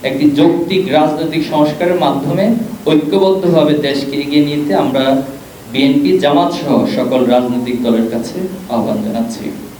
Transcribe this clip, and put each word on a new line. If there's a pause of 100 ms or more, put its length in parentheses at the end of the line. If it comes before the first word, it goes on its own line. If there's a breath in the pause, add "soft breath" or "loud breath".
একটি (140)
যৌক্তিক (140)
রাজনৈতিক (100)
সংস্কারের
মাধ্যমে (460)
ঐক্যবদ্ধভাবে (120)
দেশকে
এগিয়ে
নিতে
আমরা (680)
বিএনপি, (120)
জামাত
সহ (200)
সকল (140)
রাজনৈতিক (100)
দলের
কাছে (380)
আহ্বান
জানাচ্ছি। (360)